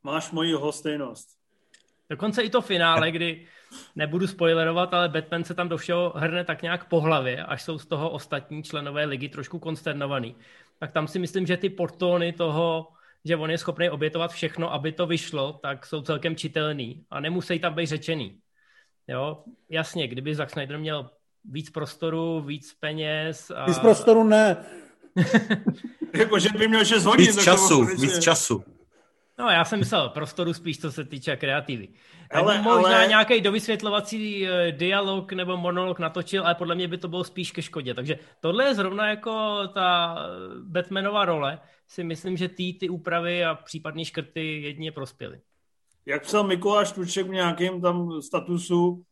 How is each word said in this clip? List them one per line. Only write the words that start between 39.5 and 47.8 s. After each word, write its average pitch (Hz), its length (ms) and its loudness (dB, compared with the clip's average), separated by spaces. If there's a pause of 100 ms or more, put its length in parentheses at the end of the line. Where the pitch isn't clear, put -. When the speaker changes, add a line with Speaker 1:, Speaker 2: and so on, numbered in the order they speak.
Speaker 2:
ta, 175 440 2
eh, 151 60 -6 (380)
Batmanova 196 600 -2
role. 156 340 0 (300)
Si 175 160 -10
myslím, 170 320 -6
že 180 120 -2
tý, 180 300 -6
ty 185 100 -4
úpravy 175 560 -2
a 160 100 0
případný 156 500 -10
škrty 156 580 -8
jedině 151 300 -10
prospěly. - 480 -14 (640)
Speaker 1:
Jak 143 160 -2
psal 208 220 2
Mikuláš 196 480 2
Tuček 185 340 -4
v 185 40 -8
nějakém 180 500 0